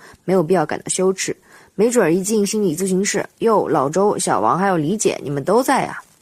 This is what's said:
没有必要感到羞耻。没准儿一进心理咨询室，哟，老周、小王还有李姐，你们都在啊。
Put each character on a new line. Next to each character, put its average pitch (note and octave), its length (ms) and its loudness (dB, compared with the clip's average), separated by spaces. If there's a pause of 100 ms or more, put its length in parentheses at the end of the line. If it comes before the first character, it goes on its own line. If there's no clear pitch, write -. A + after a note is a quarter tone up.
(240)
没 F3+ 80 -2
有 F#3+ 80 4
必 E3 140 2
要 E3 100 2
感 - 140 -6
到 - 80 -14
羞 F#3+ 260 -2
耻。 - 240 -6 (380)
没 G3 160 2
准 A#3+ 100 2
儿 E3 140 4
一 F#3+ 80 0
进 G3+ 240 0
心 G#3+ 160 -2
理 E3 140 0
咨 F#3+ 100 -4
询 F#3 180 0
室， G3+ 220 -4 (140)
哟， G#3 280 2
老 C#3 220 2
周、 F#3+ 260 2
小 D#3+ 220 0
王 A2+ 180 2
还 G3 120 0
有 F#3 80 2
李 D#3+ 200 -2
姐， - 240 -2
你 - 80 -10
们 C#3 140 -4
都 G3+ 180 2
在 A#3 260 0
啊。 - 140 -10 (220)